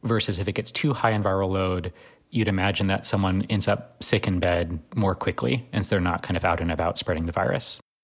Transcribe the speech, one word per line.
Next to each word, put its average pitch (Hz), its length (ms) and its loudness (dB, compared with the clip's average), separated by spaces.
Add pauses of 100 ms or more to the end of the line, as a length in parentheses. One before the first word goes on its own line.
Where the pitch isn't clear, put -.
versus 110 380 0
if 95 80 -2
it 101 60 -2
gets - 180 -4
too 147 220 0
high 117 180 2
in 104 100 2
viral 95 300 2
load, 92 420 -2 (380)
you'd 110 160 0
imagine 98 400 0
that 98 180 0
someone 98 460 2
ends 101 160 2
up - 360 -2
sick - 220 2
in 92 140 2
bed 85 400 0 (160)
more 98 180 2
quickly, 120 600 -2
and 98 120 0
so - 60 0
they're 98 100 2
not 85 220 0
kind 90 140 -2
of 82 80 -2
out 85 140 2
and 85 120 0
about 82 260 0
spreading 82 300 -2
the 85 40 -4
virus. - 480 0 (240)